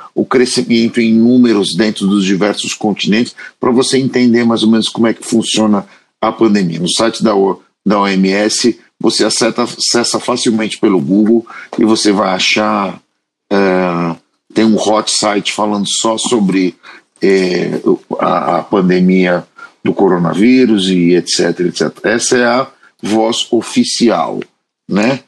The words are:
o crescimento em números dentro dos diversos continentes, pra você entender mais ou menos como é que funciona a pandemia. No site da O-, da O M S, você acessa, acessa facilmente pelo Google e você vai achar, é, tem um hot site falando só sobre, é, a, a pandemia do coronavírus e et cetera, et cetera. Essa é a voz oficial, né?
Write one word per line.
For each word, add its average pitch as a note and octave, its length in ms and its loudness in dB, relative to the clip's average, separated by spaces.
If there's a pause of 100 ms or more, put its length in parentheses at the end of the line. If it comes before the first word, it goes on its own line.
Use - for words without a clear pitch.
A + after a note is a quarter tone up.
(140)
o - 120 -2
crescimento A#2+ 720 0
em A2+ 140 2
números A2+ 640 4
dentro G#2 300 -2
dos G2 200 2
diversos G2+ 480 -2
continentes, G#2+ 600 -2 (240)
pra B2 120 0
você C3 260 0
entender B2 460 2
mais A2+ 180 2
ou G#2+ 80 2
menos A2 200 2
como A#2 180 0
é G#2+ 60 0
que - 120 -14
funciona G#2+ 600 0 (340)
a A2 100 0
pandemia. G2+ 480 0
No E2+ 120 -2
site A2+ 320 -2
da A2 120 2
O-, G2 260 0 (240)
da G2+ 140 2
O G2+ 80 0
M F#2+ 220 2
S, G#2+ 500 0 (200)
você A2+ 260 0
acessa, A2+ 380 -2
acessa - 560 -2
facilmente A2+ 600 -2
pelo G2 200 2
Google G#2 460 2 (320)
e - 80 2
você G#2+ 260 2
vai G2 180 0
achar, G2+ 680 -2 (520)
é, F#2 640 0 (380)
tem A2 120 2
um G#2+ 120 4
hot G#2 340 0
site G2+ 400 -2
falando G#2 360 -2
só A2 300 -2
sobre, F#2+ 580 0 (460)
é, F3+ 600 0 (360)
a, E2+ 400 0
a D#2+ 60 -2
pandemia F#2 840 2 (380)
do G#2 100 0
coronavírus F#2+ 960 2
e F2 240 2
et E2 160 0
cetera, F2 380 -2
et E2 100 -6
cetera. F2 380 -2
Essa A#2+ 220 0
é B2 80 2
a B2 220 0 (360)
voz A2 480 -2
oficial, G2+ 880 0 (500)
né? A2+ 380 0